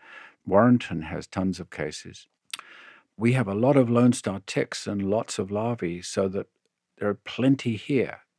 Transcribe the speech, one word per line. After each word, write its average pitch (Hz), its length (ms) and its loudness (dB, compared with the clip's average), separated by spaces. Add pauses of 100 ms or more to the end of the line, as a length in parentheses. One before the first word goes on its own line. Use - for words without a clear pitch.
(460)
Warrenton 113 580 4
has 80 240 -10
tons 92 320 -2
of 85 100 -14
cases. - 580 -10 (920)
We 117 160 2
have 127 140 0
a 98 80 -2
lot 123 200 4
of 127 140 4
Lone 120 240 6
Star 98 320 -6
ticks - 420 -6
and 101 220 -2
lots 110 300 -2
of 98 120 -4
larvae, 104 500 -4
so 98 280 -2
that 98 180 -6 (500)
there 104 120 -2
are 104 60 -2
plenty 127 600 0
here. 117 440 -2 (200)